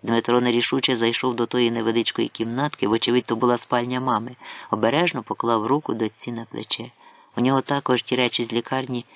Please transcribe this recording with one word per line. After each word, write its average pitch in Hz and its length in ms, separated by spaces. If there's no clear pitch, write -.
Дмитро 117 380
нерішуче 123 540
зайшов 117 400
до 117 100
тої 120 260
невеличкої 113 560
кімнатки, 120 600
вочевидь, 117 380
то 120 100
була 120 220
спальня 123 420
мами, 123 360
обережно 123 520
поклав 113 420
руку 135 280
дочці 110 380
на 113 140
плече. 117 460
У 120 40
нього 131 200
також 131 420
ті - 120
речі 123 300
з 113 80
лікарні 123 520